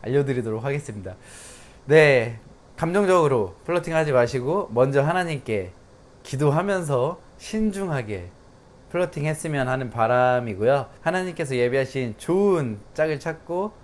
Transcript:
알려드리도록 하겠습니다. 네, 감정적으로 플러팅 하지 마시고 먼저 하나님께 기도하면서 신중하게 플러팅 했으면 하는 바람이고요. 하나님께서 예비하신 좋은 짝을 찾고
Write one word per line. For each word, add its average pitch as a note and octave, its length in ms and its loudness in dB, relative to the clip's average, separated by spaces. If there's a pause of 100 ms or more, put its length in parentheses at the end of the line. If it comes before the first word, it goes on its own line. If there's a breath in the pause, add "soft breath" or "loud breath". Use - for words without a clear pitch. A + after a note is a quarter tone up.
알려드리도록 A#2+ 600 -2
하겠습니다. G#2+ 520 -8 (720 loud breath)
네, C3 540 6 (380)
감정적으로 E3 800 2 (100)
플러팅 E3 300 -4
하지 D#3 160 2
마시고 C3 600 0
먼저 C3+ 300 4
하나님께 C#3+ 720 -2 (520)
기도하면서 D3+ 960 0 (180)
신중하게 D#3+ 920 -4 (600)
플러팅 E3+ 360 -4
했으면 D3 420 -2
하는 C3 220 -4
바람이고요. B2 960 2 (140)
하나님께서 E3 540 -4
예비하신 B2 640 -2
좋은 E3+ 600 0 (140)
짝을 D3+ 260 -2
찾고 F3 520 -6 (120)